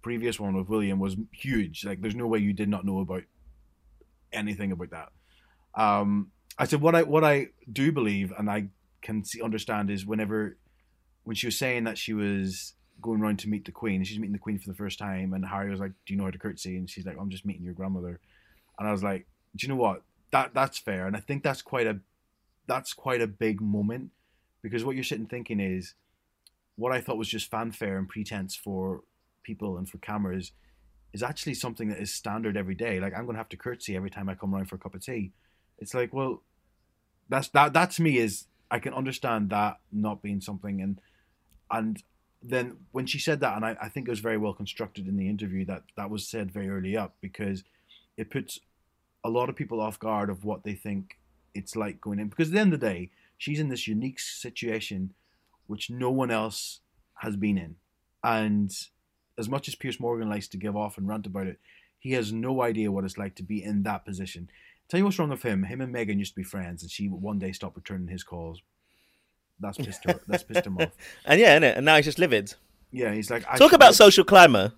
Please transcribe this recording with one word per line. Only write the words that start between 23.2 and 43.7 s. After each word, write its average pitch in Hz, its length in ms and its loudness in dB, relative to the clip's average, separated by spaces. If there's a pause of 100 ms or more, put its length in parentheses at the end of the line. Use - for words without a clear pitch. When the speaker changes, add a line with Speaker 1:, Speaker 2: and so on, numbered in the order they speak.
Speaker 1:
a 113 60 0
big 104 340 -2
moment, 107 480 -2 (540)
because 113 200 -6
what 131 120 -4
you're 131 80 -6
sitting 110 240 -6
thinking 113 320 -6
is, 92 340 -4 (840)
what 120 160 -2
I 127 100 0
thought 113 180 -6
was 110 100 -6
just - 220 -8
fanfare 110 480 -4
and 95 100 -6
pretense 98 460 -8
for 95 460 -6 (420)
people 104 340 -8
and 92 100 -8
for - 120 -18
cameras 95 540 -6 (600)
is 101 80 -8
actually 139 320 -6
something 120 360 -6
that 104 100 -6
is 98 120 -8
standard 107 460 -4
every 95 160 -4
day. 101 260 -4
Like, 95 160 -6
"I'm 117 120 -8
gonna 113 100 -6
have 113 120 -10
to 110 80 -16
curtsy 120 380 -8
every 95 140 -6
time 98 180 -10
I 95 60 -4
come 95 220 -4
round 95 140 -4
for 98 80 -14
a - 20 -10
cup - 160 -16
of 92 100 -14
tea." 110 280 -8 (460)
It's 104 140 -14
like, 123 180 -2
well, 131 300 -4 (880)
that's, 135 200 0
that, 147 240 6
that 175 180 4
to - 100 -2
me 156 160 4
is, 110 280 0 (260)
I 117 80 -2
can 131 160 -8
understand 127 560 -2
that 104 260 0 (140)
not 104 320 -4
being 101 180 -6
something. 98 400 -8
And, 98 180 -6 (720)
and 110 320 -4 (400)
then 123 360 -4 (160)
when 131 120 -6
she 147 140 -4
said 147 220 -2
that, 117 140 0
and 107 80 -4
I, 110 160 -4